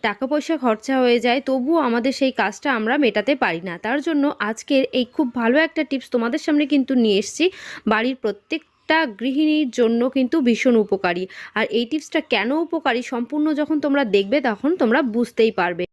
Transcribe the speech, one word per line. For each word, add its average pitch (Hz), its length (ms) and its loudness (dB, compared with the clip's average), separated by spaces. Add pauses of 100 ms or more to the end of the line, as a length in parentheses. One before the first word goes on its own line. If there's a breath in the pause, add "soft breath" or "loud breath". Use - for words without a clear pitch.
টাকা 226 260 -2
পয়সা 302 300 -2
খরচা 254 420 0
হয়ে 240 200 4
যায়, 247 220 0
তবুও 269 360 0
আমাদের 240 340 0
সেই 262 200 0
কাজটা 226 420 -2
আমরা 226 240 0
মেটাতে 226 380 2
পারি 175 260 -2
না। 175 160 -8
তার 262 240 -4
জন্য 285 380 0
আজকের 226 520 0
এই 254 220 0
খুব 262 200 -2
ভালো 240 260 2
একটা 320 240 0
টিপস 262 260 -6
তোমাদের 233 300 -2
সামনে 294 260 2
কিন্তু 269 300 0
নিয়ে 214 240 4
এসেছি। 311 300 0 (380 loud breath)
বাড়ির 226 280 0
প্রত্যেকটা 220 560 -6 (340)
গৃহিণীর 277 640 0
জন্য 233 400 2
কিন্তু 262 300 0
ভীষণ 240 360 4
উপকারী। 185 520 0 (280 loud breath)
আর 220 100 0
এই 233 200 -2
টিপসটা 302 360 -4
কেন 220 300 -2
উপকারী, 294 500 -2
সম্পূর্ণ 294 520 -2
যখন 294 260 0
তোমরা 277 260 0
দেখবে, 202 360 2
তখন 254 340 -2
তোমরা 262 260 2
বুঝতেই 226 500 0
পারবে। 175 420 -2